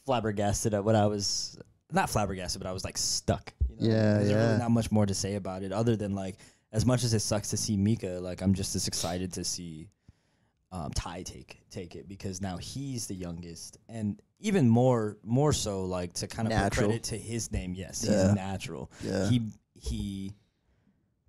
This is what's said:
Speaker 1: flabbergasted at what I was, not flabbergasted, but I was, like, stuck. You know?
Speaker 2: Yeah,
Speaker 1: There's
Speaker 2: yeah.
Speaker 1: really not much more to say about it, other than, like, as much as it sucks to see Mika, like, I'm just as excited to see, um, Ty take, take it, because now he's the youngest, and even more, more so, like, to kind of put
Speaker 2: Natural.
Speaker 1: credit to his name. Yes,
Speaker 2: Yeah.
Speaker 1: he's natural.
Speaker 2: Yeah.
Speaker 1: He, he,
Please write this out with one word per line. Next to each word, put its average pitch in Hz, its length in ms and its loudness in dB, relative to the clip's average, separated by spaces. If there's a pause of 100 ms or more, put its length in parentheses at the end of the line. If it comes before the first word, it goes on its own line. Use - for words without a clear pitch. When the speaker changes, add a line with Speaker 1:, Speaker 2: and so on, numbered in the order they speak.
Speaker 1:
flabbergasted 107 680 2
at 101 100 0
what 110 100 6
I 104 120 8
was, - 520 -2 (320)
not 165 200 0
flabbergasted, 95 520 -2
but 95 60 -6
I 92 40 -4
was, 95 120 -6
like, 87 140 -8
stuck. - 540 -2 (160)
You - 200 0
know? 110 60 6
Speaker 2:
Yeah, 107 240 6
Speaker 1:
There's 104 120 4
Speaker 2:
yeah. 110 160 4
Speaker 1:
really 113 120 4
not 117 120 2
much 117 220 4
more 107 140 6
to 98 80 0
say 98 200 -2
about 95 280 -6
it, 95 100 -4
other 113 240 4
than, 101 180 -2
like, 95 220 -6 (360)
as 110 140 2
much 123 160 4
as 117 120 2
it 107 60 4
sucks 104 300 -2
to 107 60 -2
see 107 200 0
Mika, 98 460 2
like, 90 200 -6
I'm 95 120 4
just 95 220 -2
as 92 100 -2
excited 90 460 -4
to 90 120 -6
see, 85 440 -8 (840)
um, 82 240 -6
Ty - 300 -6
take, - 440 -16
take 87 280 -12
it, 80 100 -14
because 95 340 -8
now 90 180 -6
he's 131 500 -8
the 101 60 -8
youngest, 87 640 -10 (100)
and 107 340 -4 (160)
even 190 300 4
more, 117 560 4
more 139 280 2
so, 98 320 -2
like, 90 300 -4
to 104 140 -6
kind 110 180 -4
of 110 60 0
put 107 100 2
Speaker 2:
Natural. 104 280 2
Speaker 1:
credit 117 140 -2
to 113 140 -6
his 110 320 -6
name. 92 240 -4
Yes, - 340 -6
Speaker 2:
Yeah. 98 180 4
Speaker 1:
he's 101 100 6
natural. 95 520 -6 (140)
Speaker 2:
Yeah. 98 260 0
Speaker 1:
He, 123 140 4 (320)
he, 101 600 -6 (960)